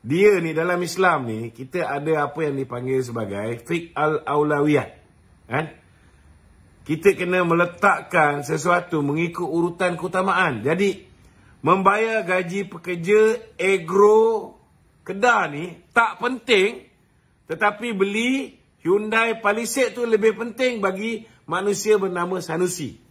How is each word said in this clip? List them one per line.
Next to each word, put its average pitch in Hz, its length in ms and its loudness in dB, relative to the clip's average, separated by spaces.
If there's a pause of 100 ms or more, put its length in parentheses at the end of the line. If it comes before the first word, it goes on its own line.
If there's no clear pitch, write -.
Dia 185 400 4
ni, 165 80 -4
dalam 175 320 0
Islam 170 480 0
ni, 113 240 -8
kita 139 320 -6
ada 147 400 -2
apa 160 160 -6
yang 139 160 -2
dipanggil 127 480 -4
sebagai 113 560 -6
fiqh 170 320 -8
al-aulawiyah. 147 960 0 (560)
Kan? 147 240 -6 (1120)
Kita 160 320 2
kena 180 320 0
meletakkan 170 960 2
sesuatu 160 640 -2
mengikut 170 400 -4
urutan 170 480 -2
keutamaan. 175 720 -2
Jadi, 185 320 0 (640)
membayar 196 640 2
gaji 185 400 -2
pekerja 196 720 2 (160)
agro 196 1040 4 (480)
Kedah 202 400 2
ni 151 240 -8 (240)
tak 226 240 2
penting, 233 720 0 (560)
tetapi 208 480 -2
beli 226 640 -2 (240)
Hyundai 214 560 0
Palisade 220 560 -2
tu 240 80 -4
lebih 220 320 2
penting 233 480 -4
bagi 214 480 -4 (120)
manusia 202 560 0
bernama 180 400 -2
Sanusi. 165 600 -4 (120)